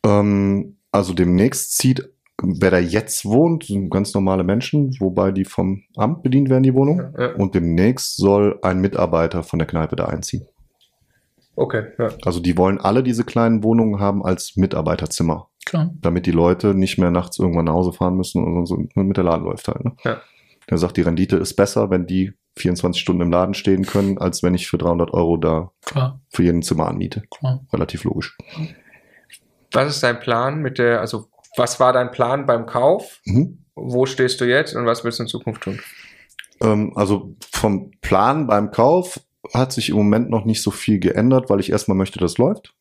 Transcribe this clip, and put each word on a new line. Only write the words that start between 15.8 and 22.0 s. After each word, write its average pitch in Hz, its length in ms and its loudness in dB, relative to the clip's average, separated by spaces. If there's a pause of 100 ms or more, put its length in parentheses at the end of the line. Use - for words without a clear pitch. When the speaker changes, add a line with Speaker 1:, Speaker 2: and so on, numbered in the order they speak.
Speaker 1:
Damit 87 240 0
die - 80 0
Leute 87 420 4
nicht 95 220 0
mehr 90 140 2
nachts 87 280 -2
irgendwann 85 280 0
nach 80 80 2
Hause 90 180 2
fahren 92 240 -2
müssen 92 260 -2
und 85 220 -2
so, 87 140 -4 (160)
mit 98 240 0
der 90 60 0
Laden 85 200 0
läuft 90 240 -8
halt, - 160 -8
ne? 120 80 -4 (120)
Speaker 2:
Ja. 117 180 -6 (460)
Speaker 1:
Er 85 100 0
sagt, 87 180 0
die 87 60 2
Rendite 85 340 0
ist 87 180 -2
besser, 101 360 0
wenn 90 160 0